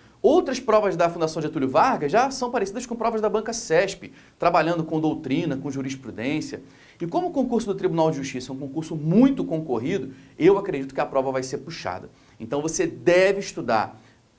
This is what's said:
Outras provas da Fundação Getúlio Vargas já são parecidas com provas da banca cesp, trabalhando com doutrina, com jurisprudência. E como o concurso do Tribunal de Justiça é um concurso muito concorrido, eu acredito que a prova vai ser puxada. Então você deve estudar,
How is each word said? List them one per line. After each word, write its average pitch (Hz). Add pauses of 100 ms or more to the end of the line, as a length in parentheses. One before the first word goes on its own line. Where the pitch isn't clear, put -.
(220)
Outras 269
provas 214
da 170
Fundação 165
Getúlio 151
Vargas 156
já 254
são 247
parecidas 226
com 233
provas 220
da 214
banca 214
cesp, 175 (260)
trabalhando 165
com 156
doutrina, 151
com 139
jurisprudência. 131 (380)
E 170
como 339
o -
concurso 254
do 196
Tribunal 165
de 139
Justiça 131
é -
um 135
concurso 151
muito 190
concorrido, 156 (260)
eu 190
acredito 143
que 170
a 147
prova 135
vai 131
ser 135
puxada. 95 (280)
Então 131
você 160
deve 185
estudar, 117 (400)